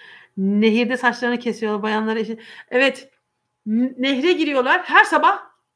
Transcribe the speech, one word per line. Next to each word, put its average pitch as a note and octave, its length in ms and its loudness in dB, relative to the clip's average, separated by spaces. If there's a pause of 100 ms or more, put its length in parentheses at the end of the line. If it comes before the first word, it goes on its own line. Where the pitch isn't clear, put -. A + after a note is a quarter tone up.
(360)
Nehirde G#3+ 600 2
saçlarını A#3+ 420 -2
kesiyorlar G#3+ 440 -4
bayanlara. A3 360 -2
Işte, A3+ 200 -6 (320)
evet. C4 400 0 (560)
N-, B3 320 -2
nehre C4+ 340 0
giriyorlar. D4 500 0
Her F4 220 4
sabah D#4+ 380 2 (340)